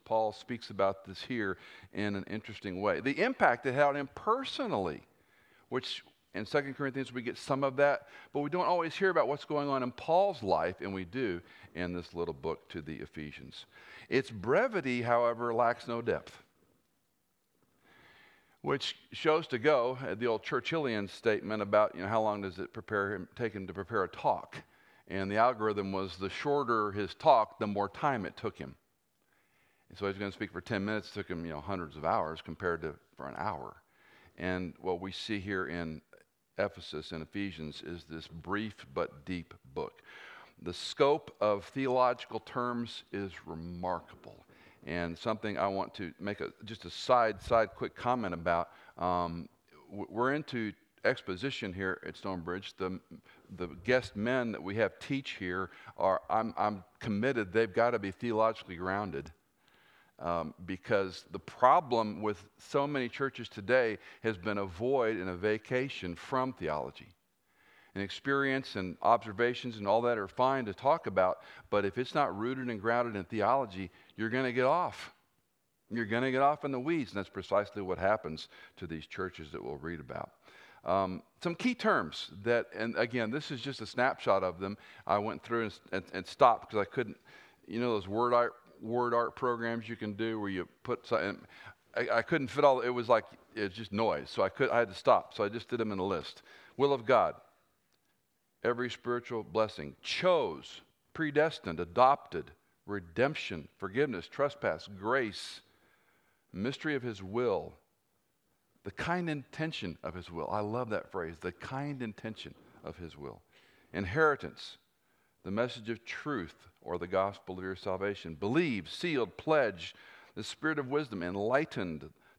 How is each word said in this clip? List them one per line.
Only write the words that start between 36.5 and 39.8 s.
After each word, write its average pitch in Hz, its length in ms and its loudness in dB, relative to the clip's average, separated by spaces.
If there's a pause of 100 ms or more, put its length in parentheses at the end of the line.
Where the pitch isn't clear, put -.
Ephesus 85 540 -6
and 80 100 -6
Ephesians 78 640 -8
is 85 180 -10
this 80 220 -12
brief 95 480 -6 (180)
but 73 320 -4
deep 90 300 -8 (200)
book. - 280 -8 (580)